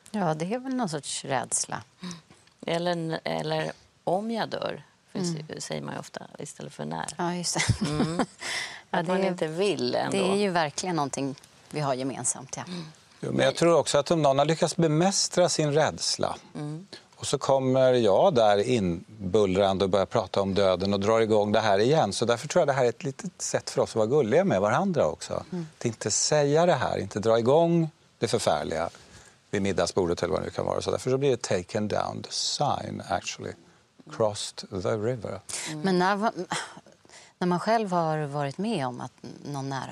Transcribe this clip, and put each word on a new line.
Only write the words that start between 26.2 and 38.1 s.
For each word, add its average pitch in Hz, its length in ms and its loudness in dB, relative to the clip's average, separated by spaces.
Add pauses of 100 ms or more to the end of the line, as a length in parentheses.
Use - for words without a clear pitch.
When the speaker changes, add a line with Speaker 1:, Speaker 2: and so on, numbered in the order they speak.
Speaker 3:
det 170 80 4
här, 101 240 -2
inte 98 220 -4
dra 113 180 4
igång 160 520 4 (280)
det 117 100 0
förfärliga 80 640 0 (600)
vid 101 120 0
middagsbordet 87 600 0
eller 85 100 -2
vad 85 80 0
det 90 40 -4
nu 87 60 -6
kan 95 160 -4
vara. 92 160 0
Så 95 80 -2
därför 95 200 -2
så 131 80 2
blir 139 120 2
det 120 120 0
taken 104 460 -2
down 104 340 -2
the - 100 -12
sign, 101 760 -2
actually. 95 440 -6 (640)
Crossed 104 640 -4
the 113 140 -2
river. 104 440 -4 (280)
Speaker 1:
Mm. 156 120 -8
Men 180 180 2
när 190 180 2
var, 214 160 -2 (1080)
när 180 80 0
man 175 140 2
själv 214 320 0
har 160 340 0